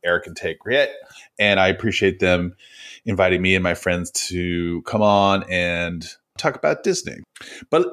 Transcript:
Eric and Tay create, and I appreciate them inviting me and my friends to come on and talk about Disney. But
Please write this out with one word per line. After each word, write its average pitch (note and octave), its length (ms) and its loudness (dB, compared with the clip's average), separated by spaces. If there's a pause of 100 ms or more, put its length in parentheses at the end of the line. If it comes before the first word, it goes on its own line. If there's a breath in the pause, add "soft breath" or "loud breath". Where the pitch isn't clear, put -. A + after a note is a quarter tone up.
Eric F2 220 0
and F2 100 -14
Tay E2 180 -6
create, B2+ 360 0 (480 loud breath)
and G2+ 200 4
I F#2+ 100 6
appreciate F#2+ 520 0
them F2+ 340 2 (500 loud breath)
inviting F#2 380 2
me F#2 140 4
and F#2 80 0
my F2 100 2
friends F2 380 -2
to F2 680 -4
come G#2+ 200 -2
on G2 480 4
and F2 560 -2 (320)
talk C#3+ 160 -2
about - 300 -2
Disney. - 320 -4 (540 loud breath)
But A#2+ 220 2